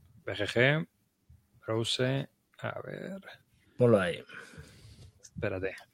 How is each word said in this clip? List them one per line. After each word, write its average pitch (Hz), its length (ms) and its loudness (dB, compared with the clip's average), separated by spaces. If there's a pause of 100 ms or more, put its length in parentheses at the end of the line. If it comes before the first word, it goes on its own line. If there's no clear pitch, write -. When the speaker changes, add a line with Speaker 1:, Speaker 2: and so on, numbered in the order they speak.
(240)
Speaker 1:
B 107 100 -6
G 101 120 -2
G, 143 400 4 (800)
Browse, 127 600 0 (320)
a - 260 -6
ver. - 340 -10 (560)
Speaker 2:
Ponlo 117 240 6
ahí. 87 220 -2 (960)
Speaker 1:
Espérate. 95 540 -6 (200)